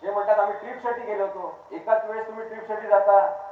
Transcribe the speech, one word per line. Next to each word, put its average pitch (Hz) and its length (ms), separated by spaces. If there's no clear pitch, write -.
ते 196 80
म्हणतात 208 280
आम्ही 202 200
ट्रिपसाठी 240 420
गेलो 208 260
होतो. 185 320
एकाच 220 340
वेळेस 220 220
तुम्ही 220 220
ट्रिपसाठी 220 380
जाता, 202 400